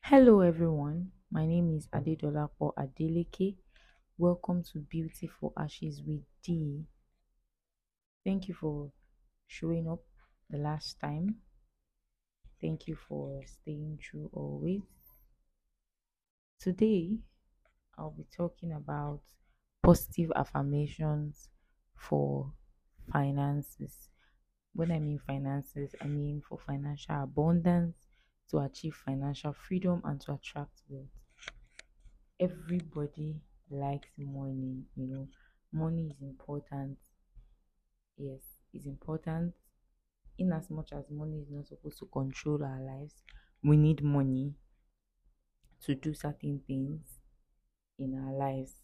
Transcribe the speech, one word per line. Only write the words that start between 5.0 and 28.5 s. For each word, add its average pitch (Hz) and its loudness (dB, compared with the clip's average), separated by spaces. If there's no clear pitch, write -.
for - -8
Ashes 151 -6
with 151 -4
D. 156 -2
Thank 190 0
you 185 -8
for 147 -6
showing 165 -4
up 170 -6
the 147 -6
last 151 -6
time. 165 -4
Thank 160 -6
you 160 -8
for 139 -8
staying 151 -12
true 151 -14
always. 147 -4
Today, 190 2
I'll 156 -10
be 151 -16
talking 170 -4
about 147 -6
positive 170 8
affirmations 147 0
for 143 -2
finances. 143 -2
When 165 0
I 160 0
mean 147 -2
finances, 139 -4
I 147 -6
mean 147 -2
for - -10
financial 143 -6
abundance, 170 4